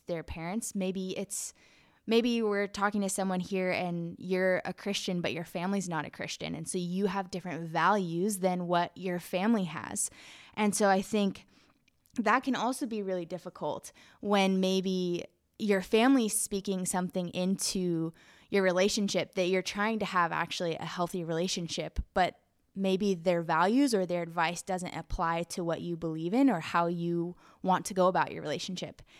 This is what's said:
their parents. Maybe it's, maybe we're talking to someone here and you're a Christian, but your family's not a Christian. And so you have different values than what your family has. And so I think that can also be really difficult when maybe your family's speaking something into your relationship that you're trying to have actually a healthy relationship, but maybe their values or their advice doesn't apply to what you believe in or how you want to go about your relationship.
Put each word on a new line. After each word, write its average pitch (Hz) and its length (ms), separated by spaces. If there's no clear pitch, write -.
their 170 160
parents. 175 540
Maybe 185 420
it's, - 380
maybe 233 380
we're 202 240
talking 202 340
to 196 80
someone 190 300
here 185 320
and 170 480
you're 185 440
a 185 100
Christian, 190 480
but 165 120
your 165 120
family's 190 440
not 160 160
a - 60
Christian. - 420
And 160 140
so - 100
you 180 300
have 185 240
different 170 360
values 180 720
than 180 280
what 175 280
your 180 240
family 196 440
has. - 480
And 208 220
so 214 120
I 196 140
think 202 460
that 226 240
can 269 120
also 254 300
be 214 160
really 185 240
difficult 165 680
when 190 400
maybe 185 640
your 202 220
family's 233 560
speaking 190 480
something 180 440
into 180 840
your 196 140
relationship 190 720
that 180 120
you're 185 140
trying 208 380
to 202 60
have 175 260
actually 170 440
a - 100
healthy 175 380
relationship, 165 760
but 180 220
maybe 190 380
their 170 300
values 202 500
or 190 120
their 175 180
advice 170 400
doesn't 180 320
apply 165 480
to 175 200
what 165 160
you 170 160
believe 165 380
in 269 160
or 185 100
how 170 280
you 170 480
want 185 240
to - 80
go 185 140
about 175 240
your 160 100
relationship. 151 600